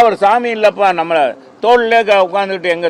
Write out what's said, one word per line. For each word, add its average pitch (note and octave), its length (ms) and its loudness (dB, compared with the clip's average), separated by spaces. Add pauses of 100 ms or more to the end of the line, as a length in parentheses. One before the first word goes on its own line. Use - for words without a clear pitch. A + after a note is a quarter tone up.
அவர் A3+ 220 4
சாமி A#3 320 0
இல்லப்பா, G3+ 340 0 (100)
நம்மள E3 220 -2 (440)
தோல்ல A#3 300 2 (140)
க-, G3+ 80 4 (100)
உட்காந்துக்கிட்டு, F#3 480 -4
எங்க E3+ 160 -4